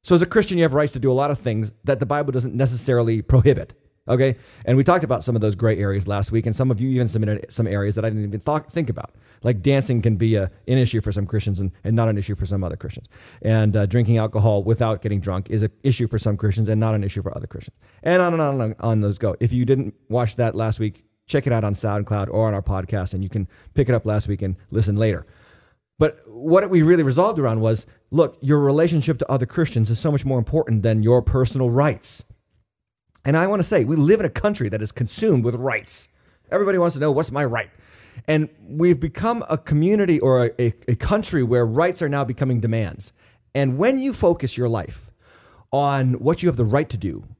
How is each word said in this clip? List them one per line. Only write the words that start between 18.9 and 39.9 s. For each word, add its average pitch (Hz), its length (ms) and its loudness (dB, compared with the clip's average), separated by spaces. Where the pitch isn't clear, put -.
those 101 180 0
go. 98 220 -2
If 117 120 0
you 123 120 0
didn't 131 300 0
watch 117 280 -2
that 117 180 0
last 110 260 -4
week, 107 240 -6
check 139 200 0
it 131 60 2
out 113 120 0
on 101 100 -2
SoundCloud 101 560 -4
or 110 160 0
on 107 80 -2
our 98 80 -4
podcast, 95 520 -4
and 95 80 -4
you 95 60 -6
can 98 200 -6
pick 139 140 2
it 123 60 2
up 113 120 -2
last 107 220 -2
week 101 140 -4
and 95 140 -4
listen 104 260 0
later. 104 300 0
But 156 280 0
what 160 440 2
we 175 120 6
really 165 200 6
resolved 160 360 2
around 113 220 0
was, 110 260 0
look, 147 300 2
your 147 200 2
relationship 151 580 2
to - 120 -8
other 123 160 0
Christians 113 440 0
is 117 80 0
so 156 140 0
much 143 120 -2
more 135 140 0
important 113 440 0
than 110 200 2
your 120 200 4
personal 127 480 0
rights. - 540 -2
And 143 120 2
I 170 120 2
wanna 196 160 0
say, 165 200 2
we 147 120 0
live 165 240 4
in 196 60 -2
a 135 40 -2
country 208 380 -2
that 107 120 -4
is 107 120 -6
consumed 127 520 0
with 120 120 -2
rights. 120 520 -6
Everybody 202 280 0
wants 170 160 0
to 135 60 -8
know, 151 120 0
"What's 143 180 0
my 139 140 -2
right?" 117 240 -4
And 156 220 2
we've 156 320 2
become 208 500 -4
a 156 100 -2
community 175 600 2